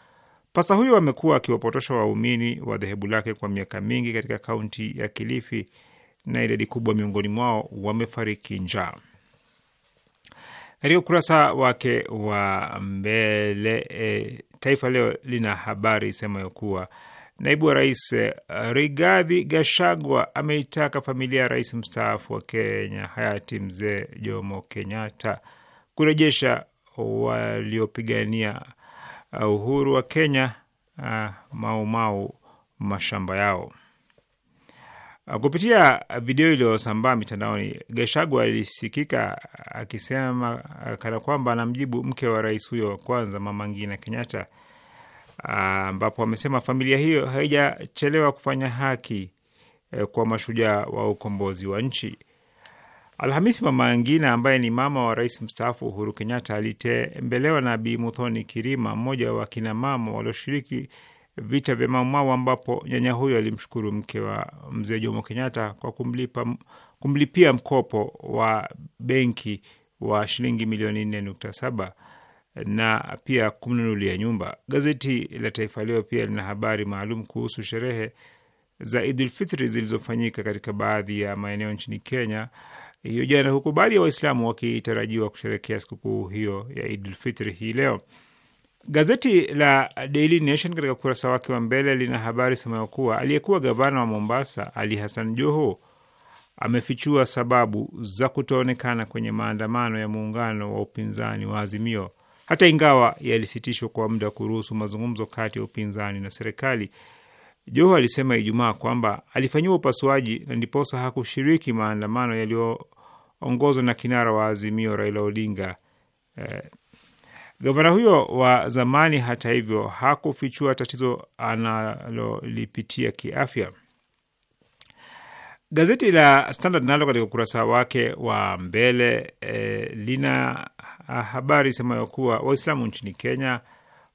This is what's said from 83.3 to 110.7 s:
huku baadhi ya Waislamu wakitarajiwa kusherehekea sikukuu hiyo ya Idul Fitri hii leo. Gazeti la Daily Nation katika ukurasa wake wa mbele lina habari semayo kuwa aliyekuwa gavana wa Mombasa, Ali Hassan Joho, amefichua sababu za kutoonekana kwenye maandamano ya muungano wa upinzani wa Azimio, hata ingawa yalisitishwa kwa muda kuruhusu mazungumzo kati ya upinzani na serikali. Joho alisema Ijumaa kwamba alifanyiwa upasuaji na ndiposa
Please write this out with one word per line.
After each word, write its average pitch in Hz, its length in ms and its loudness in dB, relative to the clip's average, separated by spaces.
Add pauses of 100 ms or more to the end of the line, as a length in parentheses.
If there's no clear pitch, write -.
huku 139 220 2
baadhi 202 240 4
ya 190 60 6
Waislamu 139 460 2
wakitarajiwa 113 840 -2
kusherehekea 107 500 -6
sikukuu 104 480 -6
hiyo 101 480 -6
ya 123 120 -6
Idul 98 260 -8
Fitri 107 400 -6
hii 110 200 -8
leo. 123 280 0 (840)
Gazeti 185 540 6
la 143 480 4 (220)
Daily 156 280 6
Nation 147 360 2
katika 143 180 0
ukurasa 127 360 -2
wake 127 240 0
wa 123 60 0
mbele 131 360 2
lina 123 240 0
habari 120 360 2
semayo 113 320 -4
kuwa 120 320 0
aliyekuwa 151 400 2
gavana 131 400 2
wa 120 60 2
Mombasa, 107 720 -2
Ali 107 200 -2
Hassan 110 400 -6
Joho, 143 440 2 (800)
amefichua 127 680 0
sababu 120 760 0
za 107 280 -2
kutoonekana 127 760 -2
kwenye 110 260 -6
maandamano 110 680 -2
ya 107 80 -4
muungano 107 640 -4
wa 107 80 -4
upinzani 107 640 -6
wa 104 160 -4
Azimio, 107 500 -4 (340)
hata 170 220 6
ingawa 147 540 8
yalisitishwa 117 680 -2
kwa 110 200 -4
muda 107 220 0
kuruhusu 110 440 -4
mazungumzo 107 500 -4
kati 110 340 -6
ya 107 60 -4
upinzani 104 540 -6
na 98 100 -8
serikali. 107 600 -4 (800)
Joho 165 280 6
alisema 131 420 4
Ijumaa 113 360 2
kwamba 117 480 -2 (120)
alifanyiwa 156 420 2
upasuaji 135 720 2
na 123 80 -6
ndiposa 135 420 -2